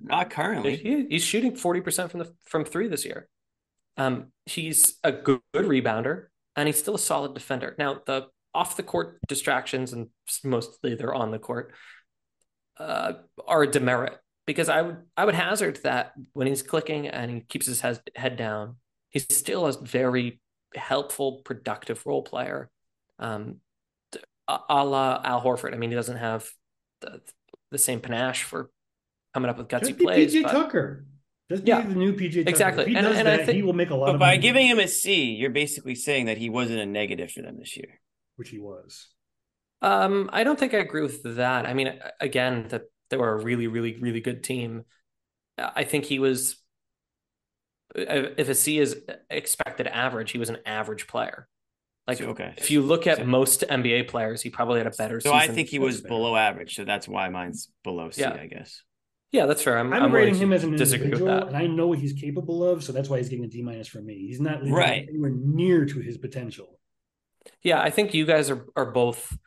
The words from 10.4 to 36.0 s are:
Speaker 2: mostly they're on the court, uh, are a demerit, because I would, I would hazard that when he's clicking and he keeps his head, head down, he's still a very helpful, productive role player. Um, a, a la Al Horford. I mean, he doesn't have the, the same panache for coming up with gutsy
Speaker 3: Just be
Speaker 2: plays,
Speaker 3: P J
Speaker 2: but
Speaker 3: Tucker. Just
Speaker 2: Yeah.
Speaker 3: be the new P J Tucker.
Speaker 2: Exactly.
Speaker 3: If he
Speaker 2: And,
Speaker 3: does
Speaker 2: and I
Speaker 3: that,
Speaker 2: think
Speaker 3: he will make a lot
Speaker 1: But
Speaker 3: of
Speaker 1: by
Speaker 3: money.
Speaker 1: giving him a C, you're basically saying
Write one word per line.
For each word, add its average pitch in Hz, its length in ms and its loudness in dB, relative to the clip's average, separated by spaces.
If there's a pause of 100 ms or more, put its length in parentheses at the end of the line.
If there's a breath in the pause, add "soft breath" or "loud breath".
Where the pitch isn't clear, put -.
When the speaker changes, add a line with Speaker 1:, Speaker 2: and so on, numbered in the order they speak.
Speaker 2:
mostly 123 500 -4
they're 113 180 -6
on 113 180 -2
the 110 80 -6
court, 120 340 -10 (1080 loud breath)
uh, - 340 -4 (320)
are 156 180 4
a 139 60 4
demerit, 127 480 0 (300)
because 160 220 0
I 156 120 4
would, 170 160 -4 (200)
I 185 80 4
would 202 100 4
hazard 175 480 0
that 127 300 -2 (180)
when 135 160 0
he's 135 160 -2
clicking 156 440 -2
and 120 220 -6
he 120 120 -8
keeps - 240 -6
his 123 160 -4
head, 120 200 -4 (140)
head 123 220 -4
down, 110 400 -6 (320)
he's 139 200 -4
still 185 380 0
a 135 60 0
very 123 680 -2 (340)
helpful, 139 720 -4
productive 110 600 -8
role 139 180 -2
player. 135 460 -8 (500)
Um, 110 380 -8 (880)
a, 143 120 0 (100)
a 143 140 4
la 135 400 2
Al 123 180 0
Horford. 127 320 -2
I 123 40 -8
mean, 117 120 -4
he 117 60 -2
doesn't 120 220 -4
have 113 280 -4 (540)
the, - 220 -16 (500)
the 139 60 -6
same 123 240 0
panache 123 420 -2
for - 260 -8 (640)
coming 127 160 -2
up 120 80 -4
with 120 120 -12
gutsy 131 180 -2
Speaker 3:
Just 269 100 -6
be 359 60 4
Speaker 2:
plays, 294 300 6
Speaker 3:
P 320 60 6
J 311 40 4
Speaker 2:
but - 80 2
Speaker 3:
Tucker. 247 540 0 (440)
Just 190 160 -4
Speaker 2:
Yeah. 226 160 6
Speaker 3:
be 202 120 -2
the 180 60 0
new 190 140 4
P 185 140 -2
J 165 160 0
Tucker. 160 60 0
Speaker 2:
Exactly. 180 340 4
Speaker 3:
If - 60 0
he 240 60 2
Speaker 2:
And, 208 120 4
Speaker 3:
does 220 100 4
Speaker 2:
and 220 100 4
I 214 100 8
Speaker 3:
that, 160 80 0
Speaker 2:
think 233 100 4
Speaker 3:
he 202 80 2
will 185 80 4
make 175 180 2
a 151 60 0
lot 135 120 2
Speaker 1:
But 139 80 4
Speaker 3:
of 143 40 2
Speaker 1:
by 180 120 8
Speaker 3:
money. 190 80 6
Speaker 1:
giving 247 280 6
him 240 120 6
a 190 100 4
C, 170 420 2
you're 113 180 -2
basically 135 460 -2
saying 131 300 0